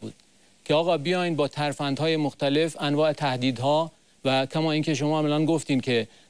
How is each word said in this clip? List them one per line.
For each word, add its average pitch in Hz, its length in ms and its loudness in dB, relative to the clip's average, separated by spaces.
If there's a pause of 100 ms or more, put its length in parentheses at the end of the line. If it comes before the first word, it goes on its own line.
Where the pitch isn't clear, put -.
بود 110 120 -12 (520)
که 151 100 2
آقا 170 220 2
بیاین 175 400 -2
با 143 120 2
ترفندهای 147 680 -2
مختلف، 147 640 0
انواع 147 320 2
تهدیدها 135 800 0 (340)
و 135 220 2
کما 160 260 -2
اینکه 156 220 0
شما 147 240 0
هم 156 60 0
الان 151 200 0
گفتین 147 360 0
که 117 260 0 (240)